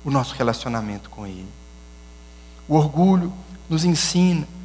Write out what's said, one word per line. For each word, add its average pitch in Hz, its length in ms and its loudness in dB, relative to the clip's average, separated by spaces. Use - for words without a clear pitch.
o 147 80 -6
nosso 135 240 -2
relacionamento 117 720 -4
com 107 160 -14
Ele. 92 220 -14
O 151 80 2
orgulho 175 560 4
nos 160 160 0
ensina 175 640 2